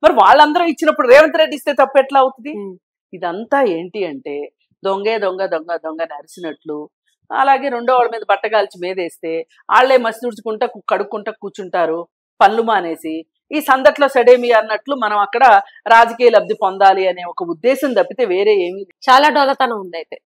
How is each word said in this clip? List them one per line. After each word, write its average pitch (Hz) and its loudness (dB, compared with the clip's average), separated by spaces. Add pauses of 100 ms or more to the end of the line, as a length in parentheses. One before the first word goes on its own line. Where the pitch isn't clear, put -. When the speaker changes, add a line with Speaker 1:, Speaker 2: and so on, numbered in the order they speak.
Speaker 1:
మరి 330 4
వాళ్ళందరూ 294 4
ఇచ్చినప్పుడు 302 -2
రేవంత్ 302 6
రెడ్డి 311 0
ఇస్తే 285 -6
తప్పు 277 2
ఎట్లా 269 0
అవుతుంది? 262 -2
Speaker 2:
Hmm. 196 -14 (360)
Speaker 1:
ఇదంతా 185 -4
ఏంటి 185 -4
అంటే 143 -10 (340)
దొంగే 202 -4
దొంగ, 190 -4
దొంగ 170 -6
దొంగ 160 -8
నరిసినట్లు. 151 -14 (420)
అలాగే 269 0
రెండో 240 -2
వాళ్ళ 240 0
మీద 226 -12
బట్టగాల్చి 202 -4
మీదేస్తే 170 -8 (240)
వాళ్ళే 254 4
మసి 226 -2
తుడుచుకుంటా 220 -6
కు-, 220 -10
కడుక్కుంటా 208 -6
కూర్చుంటారు 175 -6 (340)
పనులు 220 2
మానేసి. 165 -6 (260)
ఈ 302 -4
సందట్లో 277 2
సడేమి 247 4
అన్నట్లు 220 -2
మనం 214 -2
అక్కడ 208 4 (260)
రాజకీయ 233 4
లబ్ధి 208 2
పొందాలి 190 2
అనే 180 -4
ఒక 175 -10
ఉద్దేశం 247 -2
తప్పితే 233 -2
వేరే 196 0
ఏమీ 185 -2
లేదు. - -4
Speaker 2:
చాలా 285 6
డొల్లతనం 269 -2
ఉంది 180 -14
అయితే. - -14